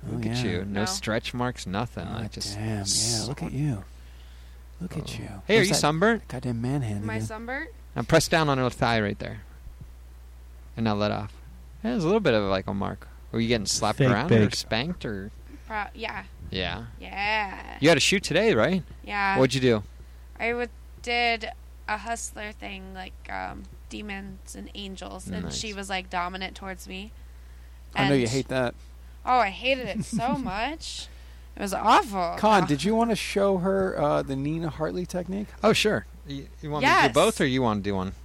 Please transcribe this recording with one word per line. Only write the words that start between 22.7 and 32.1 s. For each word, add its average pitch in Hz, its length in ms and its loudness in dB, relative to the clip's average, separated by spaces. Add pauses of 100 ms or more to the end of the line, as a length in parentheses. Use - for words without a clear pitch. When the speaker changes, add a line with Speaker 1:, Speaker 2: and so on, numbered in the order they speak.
Speaker 3:
like, 185 180 -12 (180)
um, 98 340 -8 (240)
Demons 196 680 -10
and 196 180 -12
Angels, 190 540 -10
and 180 160 -4
Speaker 2:
Nice. 165 120 -6
Speaker 3:
she 214 160 -6
was, 196 180 -8
like, 185 200 -4
dominant 185 460 -4
towards 190 320 -10
me. 190 240 -10 (840)
Speaker 1:
I 196 140 2
know 143 60 6
you 131 80 6
Speaker 3:
And 113 80 2
Speaker 1:
hate 131 180 0
that. 127 260 0 (520)
Speaker 3:
Oh, 254 120 6
I 202 120 4
hated 247 380 0
it 190 160 -2
Speaker 1:
<laughs> - 0 -
Speaker 3:
so 247 320 0
much. 240 720 -4 (480)
It - 60 -6
was 190 120 -2
awful. 202 640 4